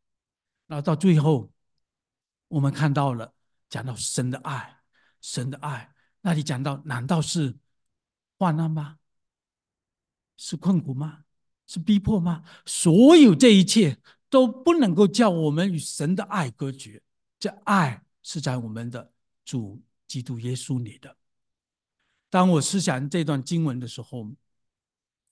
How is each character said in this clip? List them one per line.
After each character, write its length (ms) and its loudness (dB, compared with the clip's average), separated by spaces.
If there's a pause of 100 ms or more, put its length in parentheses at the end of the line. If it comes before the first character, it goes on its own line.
(640)
然 120 -12
后 40 -6
到 120 -2
最 240 4
后， 360 0 (960)
我 100 -4
们 140 0
看 200 -2
到 200 -2
了， 200 -12 (360)
讲 160 -10
到 100 -10
神 340 -6
的 100 -8
爱， 420 -14 (400)
神 280 -10
的 100 -12
爱， 340 -12 (260)
那 140 -2
里 100 -2
讲 180 -6
到， 220 -8
难 240 -8
道 140 0
是 360 -4 (800)
患 200 0
难 120 -2
吗？ 280 -8 (1400)
是 220 -12
困 240 0
苦 120 -10
吗？ 300 -10 (420)
是 140 -12
逼 180 2
迫 220 0
吗？ 240 -4 (220)
所 500 6
有 180 10
这 200 8
一 100 8
切 340 2 (320)
都 160 6
不 280 0
能 200 2
够 140 6
叫 220 2
我 200 0
们 220 0
与 80 -4
神 340 -4
的 120 -4
爱 260 -4
隔 180 -8
绝， 320 -16 (380)
这 100 -6 (140)
爱 400 0 (180)
是 200 -10
在 160 -4
我 100 -8
们 220 -10
的 240 -16 (320)
主 360 -10 (240)
基 160 -10
督 200 -12
耶 120 -6
稣 300 -6
里 140 -14
的。 180 -20 (1120)
当 200 2
我 120 2
思 200 -4
想 280 -4
这 140 -2
段 180 -4
经 220 -4
文 160 -4
的 80 -10
时 140 -14
候， 280 -14 (1040)